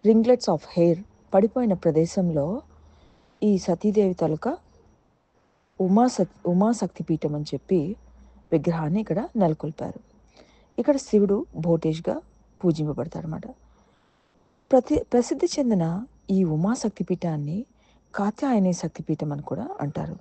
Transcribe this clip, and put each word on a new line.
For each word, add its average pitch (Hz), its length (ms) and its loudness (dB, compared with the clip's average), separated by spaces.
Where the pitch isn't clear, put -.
Ringlets 226 440 4
of 156 100 2
hair 170 240 4
పడిపోయిన 214 380 4
ప్రదేశంలో 165 880 0
ఈ 202 160 2
సతీదేవి 190 560 0
తాలూకా 165 420 -2
ఉమా 196 260 4
సత్-, - 420 -2
ఉమా 196 240 2
శక్తిపీఠం 160 640 -4
అని 147 100 -6
చెప్పి 160 520 -2
విగ్రహాన్ని 165 480 0
ఇక్కడ 214 360 -4
నెలకొల్పారు. 160 640 -2
ఇక్కడ 277 180 2
శివుడు 208 500 2
భోటేష్గా 165 640 -2
పూజింపబడతారన్నమాట. 156 800 -4
ప్రతి-, 269 420 4
ప్రసిద్ధి 269 340 0
చెందిన 196 460 0
ఈ 190 140 2
ఉమా 170 300 0
శక్తిపీఠాన్ని 175 920 -4
కాత్యాయని 202 580 0
శక్తిపీఠం 156 600 -6
అని 143 100 -8
కూడా 208 260 -8
అంటారు. 156 400 -6